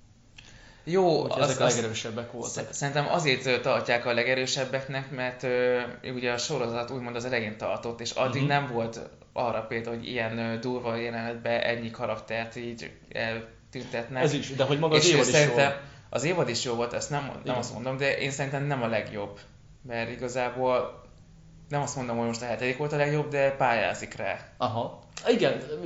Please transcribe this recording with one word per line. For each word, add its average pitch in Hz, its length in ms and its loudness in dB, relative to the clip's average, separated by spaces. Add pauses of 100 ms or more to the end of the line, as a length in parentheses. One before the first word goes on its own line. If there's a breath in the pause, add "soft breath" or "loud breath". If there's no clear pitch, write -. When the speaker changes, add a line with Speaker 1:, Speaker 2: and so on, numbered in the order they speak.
(840 loud breath)
Speaker 1:
Jó, 175 400 4
Speaker 2:
Úgyhogy 127 180 0
Speaker 1:
az, 143 80 4
Speaker 2:
ezek - 120 0
a - 40 6
Speaker 1:
az 120 100 6
Speaker 2:
legerősebbek 113 560 -4
voltak. 117 200 -8 (140)
Speaker 1:
sze-, - 80 -14
szerintem 147 340 0
azért, 143 380 2
ö, 123 140 4
tartják 120 460 2
a 120 80 2
legerősebbek, 131 960 0
mert, 127 320 -6
ö, 123 380 2 (220)
ugye 123 280 -2
a 120 60 0
sorozat 120 540 -2
úgymond 120 240 -6
az 117 100 -4
elején 110 320 0
tartott, 107 440 -4
és 117 100 -6
addig 120 300 2
Speaker 2:
Mhm. 143 100 4
Speaker 1:
nem 143 200 2
volt 117 280 -2 (340)
arra 117 280 0
példa, 117 280 -4
hogy 117 180 -6
ilyen, 117 300 -2
ö, 117 220 -2
durva 120 360 -2
jelenetben 117 680 -2
ennyi 117 300 0
karaktert 113 640 -4
így 120 360 -8 (200)
eltüntetnek. 117 1120 -4
Speaker 2:
Ez 139 100 4
is, 135 220 -4
de 135 80 4
hogy 143 160 2
maga 156 160 4
az 151 100 6
Speaker 1:
És 175 80 8
Speaker 2:
évad 143 140 6
is 127 60 2
Speaker 1:
szerintem 139 360 6
Speaker 2:
jó. 143 60 -2 (340 loud breath)
Speaker 1:
az 120 140 0
évad 160 260 2
is 113 140 -2
jó 123 100 -2
volt, 117 200 0
ezt - 160 -4
nem, 143 160 -2
nem - 180 -10
Speaker 2:
Igen. 127 120 -2
Speaker 1:
azt 120 180 -2
mondom, 131 240 -4
de 139 200 2
én 135 140 -2
szerintem 139 340 -2
nem 139 180 0
a 113 40 0
legjobb. 104 520 -2 (480)
Mert 117 240 -4
igazából 123 920 0 (640)
nem 143 120 0
azt 131 140 -4
mondom, 120 220 -2
hogy 117 100 0
most 117 140 -2
a 123 40 -6
hetedik 123 320 0
volt 147 160 -2
a 151 40 0
legjobb, 147 320 2
de 139 220 4
pályázik 113 640 2
rá. 98 240 -4 (180)
Speaker 2:
Aha. 117 480 -2 (220)
Igen, 175 340 4 (240)